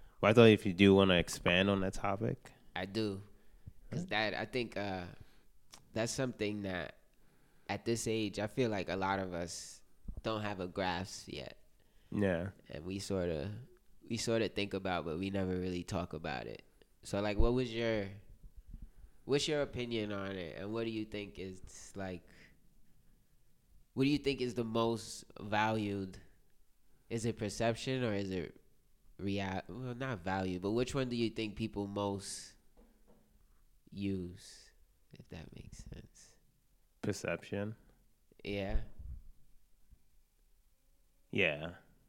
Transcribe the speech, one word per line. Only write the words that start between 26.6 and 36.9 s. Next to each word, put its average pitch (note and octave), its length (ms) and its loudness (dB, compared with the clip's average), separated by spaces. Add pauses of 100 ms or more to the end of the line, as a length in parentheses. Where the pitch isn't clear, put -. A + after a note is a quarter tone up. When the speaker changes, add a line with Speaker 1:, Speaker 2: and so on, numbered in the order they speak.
Speaker 2:
Is A2+ 160 -4
it A2+ 120 -2
perception A#2 680 -2
or A2+ 100 0
is G2 180 -2
it F2+ 220 -4 (640)
real-, G2 500 -2
well, B2 280 -8
not B2 280 -6
value, F#2 360 -2
but G2 120 0
which B2 220 0
one C3 160 0
do A#2+ 60 -4
you A#2 140 2
think G#2+ 260 -6
people G2+ 320 -2
most G2+ 680 -2 (1400)
use, F#2+ 800 -6 (440)
if - 160 -20
that E2+ 160 -14 (100)
makes - 220 -16 (160)
sense? - 360 -20 (720)